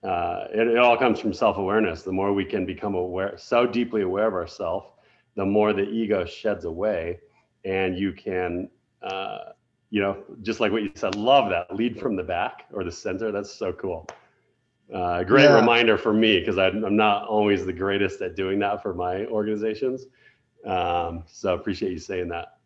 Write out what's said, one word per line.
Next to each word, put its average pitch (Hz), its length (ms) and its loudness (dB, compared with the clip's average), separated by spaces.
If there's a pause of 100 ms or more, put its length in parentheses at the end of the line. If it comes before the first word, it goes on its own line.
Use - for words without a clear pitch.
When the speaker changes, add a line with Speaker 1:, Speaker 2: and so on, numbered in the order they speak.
Speaker 1:
uh, 87 400 -2 (120)
it, 113 140 4
it 117 40 4
all 120 260 6
comes 117 160 4
from 101 140 -4
self-awareness. 98 720 2
The 95 80 -6 (100)
more 101 100 0 (100)
we 92 120 0
can 95 120 0
become 98 300 -6
aware, 92 420 -4
so - 220 0 (200)
deeply 110 240 0
aware 98 280 0
of 92 120 -6
ourself, 90 400 -6 (520)
the 98 100 -2
more 104 280 4
the 98 140 0 (140)
ego 104 240 0
sheds 95 380 -4 (100)
away, 87 460 -4 (460)
and 95 240 0 (140)
you 95 80 0 (140)
can, 92 440 -4 (420)
uh, 95 280 -8 (500)
you 104 140 0
know, 98 100 0 (340)
just 110 140 -4
like 104 100 2
what 110 120 -2
you 98 120 -6
said, 98 200 -4
love 120 340 6
that, 90 260 -2
lead 113 240 -2
from 104 160 -2
the 92 80 -2
back 90 320 -4 (200)
or 98 140 -4
the - 20 -8 (140)
center. 98 260 -4
That's 101 220 -6 (100)
so 95 100 -2
cool. 87 280 -6 (920)
Uh, 90 380 -2
great 143 180 8
Speaker 2:
Yeah. 131 100 8
Speaker 1:
reminder 117 380 6
for 110 160 0
me, 110 180 4 (140)
'cause 92 200 0
I'm, 95 120 2 (100)
I'm 104 80 2 (120)
not 101 100 2 (180)
always 101 300 2
the 90 180 -4
greatest 98 380 -2
at 90 140 -6
doing 95 240 -2
that 101 240 -2
for 98 100 -4 (120)
my 90 100 -2 (220)
organizations. 110 640 -2 (680)
Um, 87 600 -2
so - 240 -4
I 87 80 2
appreciate 95 380 -4
you - 20 -10 (120)
saying 90 240 -4
that. 85 120 -10 (180)